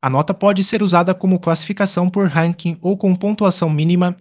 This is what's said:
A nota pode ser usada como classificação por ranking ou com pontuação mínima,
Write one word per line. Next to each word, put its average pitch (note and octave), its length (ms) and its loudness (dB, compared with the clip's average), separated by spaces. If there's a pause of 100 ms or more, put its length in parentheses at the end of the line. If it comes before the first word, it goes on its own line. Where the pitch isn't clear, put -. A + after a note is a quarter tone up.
A C3 80 -2
nota D3+ 240 0
pode G3 300 0
ser G3+ 180 -2
usada F3 320 2
como F#3 240 0
classificação F3+ 720 -2
por G3 160 0
ranking E3 540 -2
ou F#3+ 160 -2
com F#3+ 180 2
pontuação F#3+ 560 0
mínima, F3+ 500 2